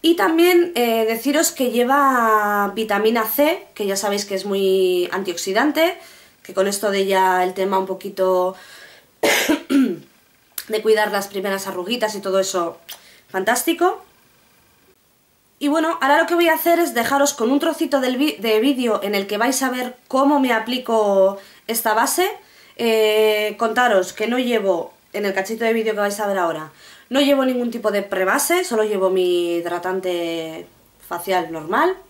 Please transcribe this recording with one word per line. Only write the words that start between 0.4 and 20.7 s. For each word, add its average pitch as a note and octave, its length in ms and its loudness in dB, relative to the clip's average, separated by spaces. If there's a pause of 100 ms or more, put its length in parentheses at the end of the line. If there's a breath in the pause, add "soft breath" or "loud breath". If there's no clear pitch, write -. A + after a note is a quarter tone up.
eh, A3+ 320 2
deciros C4+ 460 0
que B3 180 -2
lleva A3+ 1040 2
vitamina A3 500 0
C, D4 500 0
que G#3 120 -4
ya G3 100 -2
sabéis G3+ 280 -2
que F#3+ 100 -8
es F#3+ 120 -4
muy F#3+ 680 2
antioxidante, A3+ 880 0 (440 loud breath)
que F#3 120 -18
con F#3+ 120 2
esto G3+ 240 -2
de G3 160 0
ya F#3 380 2
el F#3 100 -2
tema F#3+ 240 0
un F#3+ 80 -2
poquito F#3 680 -2 (640 loud breath)
<coughs> - 1500 -2
de G#3+ 140 -2
cuidar G#3+ 300 2
las G3 160 -2
primeras G3 380 -4
arruguitas G#3 480 -4
y F#3+ 60 -8
todo F#3+ 200 0
eso, E3+ 380 -4 (500 loud breath)
fantástico. C4+ 760 0 (1600)
Y C#4+ 60 0
bueno, D#4+ 320 0
ahora C#4 180 4
lo E4 80 2
que F4 80 0
voy E4+ 140 4
a D#4+ 60 4
hacer E4+ 260 2
es D#4 120 0
dejaros C#4 420 0
con A#3+ 180 0
un C#4+ 80 2
trocito D4+ 400 0
del B3+ 160 -2
vi-, C#4+ 240 0
de G#3+ 180 2
vídeo A#3+ 420 0
en G#3 140 -4
el G3 140 -4
que G#3 100 -4
vais C4 240 0
a C4 80 -2
ver B3+ 240 -6 (140)
cómo C#4 320 2
me B3+ 120 2
aplico A3 880 0 (300 loud breath)